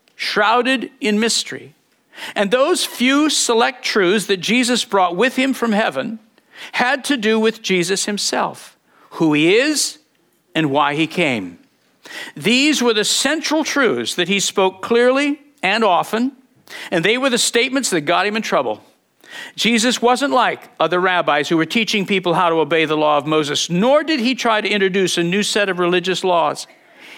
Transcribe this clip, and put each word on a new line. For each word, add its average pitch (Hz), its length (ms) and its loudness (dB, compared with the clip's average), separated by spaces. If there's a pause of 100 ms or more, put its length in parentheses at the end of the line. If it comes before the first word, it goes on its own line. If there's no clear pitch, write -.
(160)
shrouded 226 720 0 (100)
in 208 200 2
mystery. 139 540 -4 (600)
And 202 160 0
those 269 340 2
few 277 460 2
select 240 540 0
truths 196 420 2
that 196 120 0
Jesus 233 460 0
brought 180 300 0
with 247 220 0
him 262 160 0
from 233 200 -2
heaven 196 460 -2 (540)
had 254 320 0
to 285 120 0
do 220 220 2
with 220 240 0
Jesus 185 440 -2
himself, 202 720 -4 (320)
who 156 240 2
he 160 220 4
is 285 420 0 (560)
and 156 160 0
why 143 240 2
he 156 120 0
came. 123 520 -2 (760)
These 247 460 0
were 240 100 2
the 208 120 0
central 302 580 -2
truths 139 540 -2
that 170 120 -2
he 196 120 0
spoke 185 420 -2
clearly 262 580 2 (220)
and 208 220 0
often, 208 480 0 (580)
and 165 140 -2
they 226 140 2
were 262 120 0
the 233 80 0
statements 254 520 -2
that 170 120 0
got 175 240 0
him 208 100 -4
in 220 60 -4
trouble. 123 400 -2 (720)
Jesus 226 480 0
wasn't 254 300 2
like 214 380 0 (100)
other 165 200 2
rabbis 156 480 2
who 170 80 2
were 160 80 2
teaching 202 400 -2
people 180 300 0
how 175 160 2
to 165 60 0
obey 160 280 2
the 151 120 0
law 151 200 2
of 139 120 -2
Moses, 156 420 -2
nor 247 320 2
did 311 160 -2
he 247 160 0
try 220 260 0
to 196 80 -4
introduce 190 480 0
a 170 60 0
new 185 220 0
set 202 240 -2
of 175 100 -4
religious 180 460 -2
laws. 160 420 0 (520)